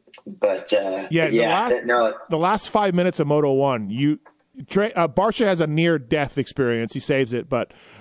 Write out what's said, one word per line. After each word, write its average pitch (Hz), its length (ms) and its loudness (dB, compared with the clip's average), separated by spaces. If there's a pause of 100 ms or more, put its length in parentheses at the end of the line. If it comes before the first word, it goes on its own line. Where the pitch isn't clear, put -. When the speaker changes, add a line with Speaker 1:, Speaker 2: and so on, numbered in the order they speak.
(240)
Speaker 1:
but, 104 480 -2
uh, 98 380 -2
Speaker 2:
Yeah, 165 140 2
Speaker 1:
but 147 80 0
Speaker 2:
the 113 60 2
Speaker 1:
yeah, 113 100 2
Speaker 2:
last, 220 220 0
Speaker 1:
that, 113 160 -2
no. 120 280 2 (160)
Speaker 2:
the 160 80 0
last 190 320 0
five 202 240 2
minutes 180 240 0
of 151 80 2
Moto 147 260 2
One, 131 380 0
you, 143 300 0 (480)
Trey, 208 240 0
uh, 170 160 0
Barcia 214 380 0
has 185 140 2
a 160 60 2
near-death 151 720 0
experience. 117 540 -2
He 135 80 -6
saves 135 320 -2
it, 123 160 -6
but 123 240 -4 (280)